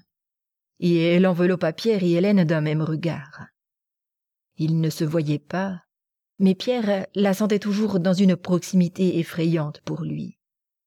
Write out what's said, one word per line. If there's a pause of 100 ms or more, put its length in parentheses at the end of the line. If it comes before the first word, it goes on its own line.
(800)
Et
elle
enveloppa
Pierre
et
Hélène
d'un
même
regard. (1120)
Ils
ne
se
voyaient
pas, (560)
mais
Pierre
la
sentait
toujours
dans
une
proximité
effrayante
pour
lui, (480)